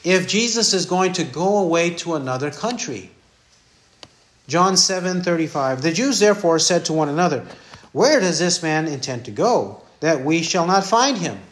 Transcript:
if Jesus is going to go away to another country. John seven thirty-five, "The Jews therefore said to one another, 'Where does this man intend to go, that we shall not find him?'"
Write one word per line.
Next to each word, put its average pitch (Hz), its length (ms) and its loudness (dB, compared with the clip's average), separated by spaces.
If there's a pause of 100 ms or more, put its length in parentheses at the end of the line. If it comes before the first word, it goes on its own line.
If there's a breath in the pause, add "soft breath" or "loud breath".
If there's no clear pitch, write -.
if 180 240 2
Jesus 226 480 0
is 180 120 0
going 185 260 0
to 175 120 -4
go 170 340 0
away 170 320 2
to 170 260 -6
another 131 340 -4
country. 147 600 -8 (1400)
John 180 280 2
seven 180 460 0
thirty-five, 151 600 -2
"The 165 100 0
Jews 226 260 0
therefore 196 400 4
said 170 280 2
to 160 60 -2
one 156 160 0
another, 147 380 0 (460 loud breath)
'Where 254 280 4
does 175 180 0
this 170 240 0
man 156 260 0
intend 127 360 -6
to 117 60 -12
go, 131 500 0 (200)
that 151 240 0
we 165 180 2
shall 165 240 0
not 190 180 2
find 247 320 2
him?'" 135 240 -6 (100)